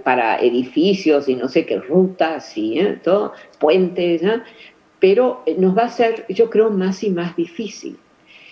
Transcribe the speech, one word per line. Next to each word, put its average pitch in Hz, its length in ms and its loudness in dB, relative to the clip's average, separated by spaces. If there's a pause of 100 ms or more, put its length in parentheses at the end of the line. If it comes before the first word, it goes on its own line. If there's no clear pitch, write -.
para 123 380 0
edificios 139 880 0
y 127 60 -2
no 123 140 -4
sé 165 180 -2
qué, 98 120 -4
rutas 165 800 -2
y, 110 240 -4
¿eh?, 202 240 -2
todo, 202 300 0 (240)
puentes, 170 640 2
¿eh? 220 180 0 (580)
Pero, 226 460 2
eh, 160 140 -2
nos 185 180 4
va 226 80 4
a 240 60 -2
ser, 226 400 0
yo 226 180 2
creo, 220 220 2
más 190 340 -2
y 208 60 0
más 175 260 -4
difícil, - 640 -8 (540)